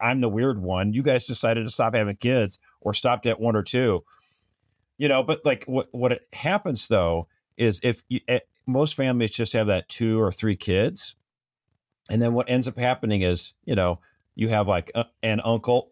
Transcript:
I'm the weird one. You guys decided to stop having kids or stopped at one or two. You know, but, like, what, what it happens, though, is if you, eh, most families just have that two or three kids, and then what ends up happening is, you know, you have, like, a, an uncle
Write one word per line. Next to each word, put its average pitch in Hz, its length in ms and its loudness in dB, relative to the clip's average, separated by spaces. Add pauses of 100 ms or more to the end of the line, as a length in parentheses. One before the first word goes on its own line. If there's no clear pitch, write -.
I'm 127 200 0
the 117 80 2
weird 113 300 0
one. 92 340 0
You 131 100 0
guys 127 220 2
decided 113 400 -2
to 110 40 -6
stop 113 240 0
having 104 220 0
kids 120 420 0 (240)
or 104 140 -2
stopped 123 320 0
at 113 120 0
one 113 160 2
or 107 60 2
two. 117 420 0 (920)
You 147 100 0
know, 135 160 4
but, 151 220 -2
like, 139 200 0
what, 131 260 -4
what 123 200 0
it - 220 -4
happens, 165 540 -4
though, 85 400 2 (300)
is 110 260 0
if 120 260 0
you, 127 180 -4
eh, 123 120 0 (260)
most 139 300 0
families 123 360 0
just 113 220 -4
have 110 140 2
that 92 200 0
two 110 320 0
or 110 120 2
three 107 240 -2
kids, 107 600 -2 (920)
and 110 120 2
then 117 120 2
what 120 160 0
ends 127 180 0
up 120 120 -10
happening 120 420 0
is, 90 320 -2 (120)
you 131 100 -2
know, 90 240 0 (340)
you 110 160 -2
have, 104 180 2
like, 90 280 0
a, 117 100 -2 (160)
an 110 200 0
uncle 117 500 0